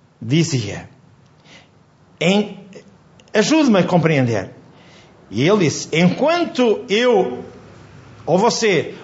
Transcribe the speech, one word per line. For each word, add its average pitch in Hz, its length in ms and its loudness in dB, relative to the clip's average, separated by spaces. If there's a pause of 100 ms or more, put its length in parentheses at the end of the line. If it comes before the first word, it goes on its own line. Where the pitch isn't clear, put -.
(200)
dizia, 113 680 -2 (1300)
"Em-, 196 380 0 (760)
ajude-me 220 460 2
a 175 60 2
compreender." 139 640 0 (800)
E 120 180 0
ele 196 180 2
disse, - 260 -4
"Enquanto 247 960 0
eu 220 560 0 (840)
ou 160 120 2
você 208 640 0